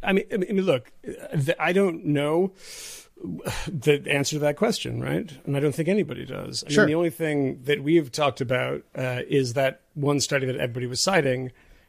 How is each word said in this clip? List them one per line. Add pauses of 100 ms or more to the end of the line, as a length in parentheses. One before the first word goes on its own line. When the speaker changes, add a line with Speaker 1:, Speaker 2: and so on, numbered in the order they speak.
Speaker 1:
I
mean,
I
mean,
look, (140)
th-,
I
don't
know (1160)
the
answer
to
that
question,
right? (160)
And
I
don't
think
anybody
does.
I
Speaker 2:
Sure.
Speaker 1:
mean,
the
only
thing
that
we've
talked
about, (140)
uh,
is
that (120)
one
study
that
everybody
was
citing. (360)